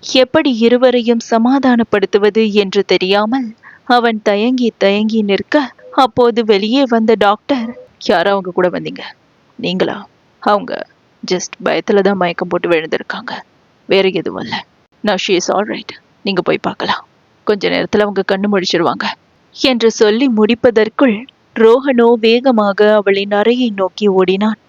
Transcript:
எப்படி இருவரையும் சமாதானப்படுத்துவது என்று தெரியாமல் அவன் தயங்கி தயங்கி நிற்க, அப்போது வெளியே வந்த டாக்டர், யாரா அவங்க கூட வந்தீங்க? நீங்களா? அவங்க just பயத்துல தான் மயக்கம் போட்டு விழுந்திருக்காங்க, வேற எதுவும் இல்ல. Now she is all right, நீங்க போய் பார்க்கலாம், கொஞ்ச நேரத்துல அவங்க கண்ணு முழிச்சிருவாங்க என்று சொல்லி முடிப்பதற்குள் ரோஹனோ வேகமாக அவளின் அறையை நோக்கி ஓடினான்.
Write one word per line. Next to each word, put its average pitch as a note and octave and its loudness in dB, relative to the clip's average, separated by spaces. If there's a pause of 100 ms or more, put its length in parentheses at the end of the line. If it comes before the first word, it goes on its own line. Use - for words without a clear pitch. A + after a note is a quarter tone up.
எப்படி C#4 2
இருவரையும் A#3+ 2
சமாதானப்படுத்துவது A3+ 2 (100)
என்று G3+ 0
தெரியாமல் G#3 0 (380)
அவன் A#3 0
தயங்கி A#3 0 (100)
தயங்கி G#3+ 0
நிற்க, G3+ -2 (380)
அப்போது A#3+ 2
வெளியே G#3+ 2
வந்த A3+ 2
டாக்டர், G#3+ 0 (380)
யாரா F#3+ 0
அவங்க F#3 -4
கூட F3+ 0
வந்தீங்க? D#3+ -10 (560)
நீங்களா? F3+ -2 (460)
அவங்க G#3 -2 (500)
just - -6 (100)
பயத்துல E3+ 0
தான் G3 0
மயக்கம் F3 -4
போட்டு F3 -4
விழுந்திருக்காங்க, - -4 (560)
வேற G3 2
எதுவும் D#3 -6
இல்ல. - -10 (480)
Now G#3 -2
she F#3+ -2
is - -8
all G#3 -2
right, - -12 (340)
நீங்க F#3+ -4
போய் E3 -2
பார்க்கலாம், - -6 (440)
கொஞ்ச G3 -2
நேரத்துல F3+ 0
அவங்க G3 -4
கண்ணு G3 -2
முழிச்சிருவாங்க E3+ -2 (480)
என்று A#3 0
சொல்லி A3+ 2
முடிப்பதற்குள் A3 2 (380)
ரோஹனோ A#3 4 (120)
வேகமாக A3+ 2 (160)
அவளின் G3+ 0
அறையை A#3+ 2 (120)
நோக்கி F#3+ -2
ஓடினான். F#3+ 0